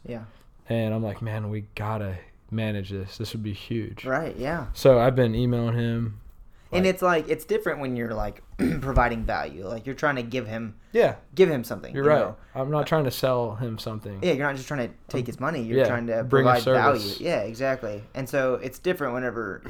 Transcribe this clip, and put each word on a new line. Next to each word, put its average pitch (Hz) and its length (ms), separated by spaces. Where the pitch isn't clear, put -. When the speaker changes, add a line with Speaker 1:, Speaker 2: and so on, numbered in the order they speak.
Speaker 1:
Yeah. 117 180
Speaker 2:
And 113 260
I'm 113 80
like, 104 180
"Man, 110 300
we 107 120
gotta 104 440
manage 104 400
this. 95 280
This 110 140
would 113 100
be 104 100
huge." 104 520
Speaker 1:
Right, 139 320
yeah. 135 360
Speaker 2:
So 127 280
I've 127 160
been 120 180
emailing 120 420
him. 117 420
Speaker 1:
And 185 120
Speaker 2:
Like 185 80
Speaker 1:
it's 185 80
like, 170 260
it's 156 160
different 180 360
when 127 160
you're, 113 180
like, 107 360
<clears throat> - 60
providing 120 460
value. 80 420
Like, 113 160
you're 131 100
trying 143 220
to 123 60
give 117 240
him 113 300
Speaker 2:
Yeah. 214 240
Speaker 1:
give 175 160
him 123 140
something, - 300
Speaker 2:
You're 139 100
Speaker 1:
you 147 60
Speaker 2:
right. 147 100
Speaker 1:
know? - 160
Speaker 2:
I'm 131 160
not 151 120
Speaker 1:
Uh, - 20
Speaker 2:
trying 160 200
to 123 60
sell 120 460
him 113 220
something. 104 440
Speaker 1:
Yeah, 175 100
you're 139 140
not 139 100
just 131 120
trying 127 200
to - 60
take 131 160
Speaker 2:
Um, - 20
Speaker 1:
his 120 120
money. 143 220
You're 117 200
Speaker 2:
yeah, 127 60
Speaker 1:
trying 117 200
to 113 180
Speaker 2:
bring 135 220
a 123 60
Speaker 1:
provide 120 100
value. 127 360
Speaker 2:
service. 101 220
Speaker 1:
Yeah, 156 200
exactly. 113 640
And 131 120
so 131 280
it's 127 240
different 175 340
whenever 117 580